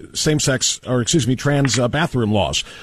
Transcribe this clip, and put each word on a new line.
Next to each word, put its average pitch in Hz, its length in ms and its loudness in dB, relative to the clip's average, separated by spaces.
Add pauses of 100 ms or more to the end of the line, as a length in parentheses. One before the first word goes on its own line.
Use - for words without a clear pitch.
(120)
same-sex, - 720 0
or 127 140 0
excuse 120 260 2
me, 127 80 2
trans, 139 420 0
uh, 123 120 2
bathroom 131 420 0
laws, 92 320 0 (200)